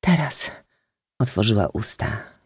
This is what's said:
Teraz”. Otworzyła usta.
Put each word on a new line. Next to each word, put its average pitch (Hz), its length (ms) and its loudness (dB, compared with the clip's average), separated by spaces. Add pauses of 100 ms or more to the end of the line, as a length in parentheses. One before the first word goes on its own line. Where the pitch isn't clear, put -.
Teraz”. 151 500 0 (680)
Otworzyła 107 480 2
usta. - 560 -4 (220)